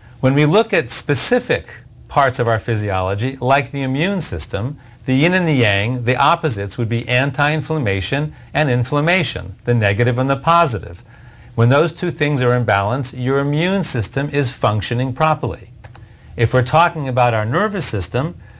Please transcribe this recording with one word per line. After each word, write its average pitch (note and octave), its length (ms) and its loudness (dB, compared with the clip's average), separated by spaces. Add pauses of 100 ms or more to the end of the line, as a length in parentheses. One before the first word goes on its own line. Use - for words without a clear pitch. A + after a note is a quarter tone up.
(220)
When C3+ 140 4
we D3 100 4
look G3+ 260 2
at D3+ 180 0
specific - 920 -2 (260)
parts C3+ 320 2
of A#2 80 0
our A2+ 120 2
physiology, G#2 840 -2
like C3 300 2
the C#3 100 -6
immune D#3 400 -2
system, G#2 560 -6 (260)
the C3 120 0
yin E3 180 4
and F#3 120 0
the D#3+ 60 2
yang, A2+ 540 0
the B2+ 100 2
opposites C3+ 600 0
would A#2 100 -2
be A#2 220 -4
anti-inflammation C#3+ 1200 -2 (200)
and D3 160 0
inflammation, C3 840 -2 (100)
the A#2+ 80 2
negative A#2 440 2
and C3 120 0
the C3+ 80 0
positive. C3 640 0 (520)
When A#2 120 4
those D#3 240 4
two F3 180 -4
things D3 320 -2
are B2 140 2
in B2 80 0
balance, G#2+ 500 0
your C3 260 0
immune D#3+ 440 0
system C3 460 -4
is C#3+ 240 -2
functioning A#2 580 -2
properly. D3 540 -2 (720)
If A#2+ 160 0
we're B2+ 100 4
talking D#3 460 2
about B2 240 2
our G#2+ 120 0
nervous F#3+ 400 -2
system, A#2+ 500 -2 (240)